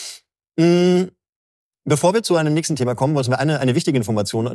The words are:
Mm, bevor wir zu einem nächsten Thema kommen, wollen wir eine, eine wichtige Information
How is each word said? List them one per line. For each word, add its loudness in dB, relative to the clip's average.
Mm, 4
bevor 2
wir 0
zu 0
einem 0
nächsten -2
Thema -2
kommen, -2
wollen -2
wir 0
eine, -2
eine 0
wichtige 0
Information -2